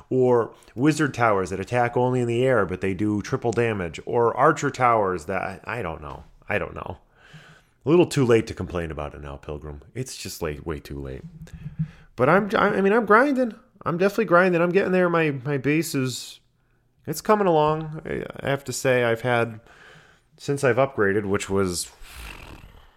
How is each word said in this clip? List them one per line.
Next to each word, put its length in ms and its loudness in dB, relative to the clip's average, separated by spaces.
Or 420 2
wizard 400 2
towers 340 2
that 100 -4
attack 380 0
only 240 2
in 60 0
the 180 0
air, 220 2
but 140 -6
they 120 -2
do 300 -2
triple 280 -4
damage. 540 -2
Or 320 2
archer 320 2
towers 560 0
that, 160 -4
I, 380 -8
I 20 -6
don't 220 -8
know. 220 -14
I 120 -2
don't 160 -6
know. 240 -12
A 60 -2
little 160 6
too 180 0
late 220 6
to 80 -10
complain 380 -6
about 240 -8
it 80 -16
now, 140 -12
Pilgrim. 440 -12
It's 200 -10
just 280 -10
late, 200 -6
way 160 -6
too 220 -12
late. 220 -12
But 140 2
I'm, 260 4
I, 120 4
I 140 0
mean, 120 4
I'm 140 2
grinding. 480 4
I'm 120 -2
definitely 260 2
grinding. 380 4
I'm 80 2
getting 220 2
there. 160 4
My, 200 2
my 300 -4
base 340 0
is, 460 -4
it's 160 -6
coming 240 2
along. 580 2
I, 220 -6
I 100 -4
have 140 -2
to 100 -8
say, 300 2
I've 180 0
had, 380 0
since 260 -4
I've 140 4
upgraded, 480 2
which 260 -2
was 400 -2